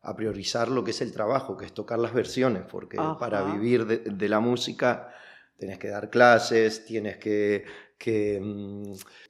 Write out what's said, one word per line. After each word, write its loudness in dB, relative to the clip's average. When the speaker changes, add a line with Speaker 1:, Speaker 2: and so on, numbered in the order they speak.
Speaker 1:
a -8
priorizar -2
lo 0
que -2
es -4
el -4
trabajo, -2
que -12
es -16
tocar -6
las -2
versiones, 0
porque -12
Speaker 2:
Ajá. -4
Speaker 1:
para -2
vivir 0
de, 2
de -4
la 4
música 0
tenés -12
que -10
dar -6
clases, 6
tienes -6
que, 0
que, 0
mm, -8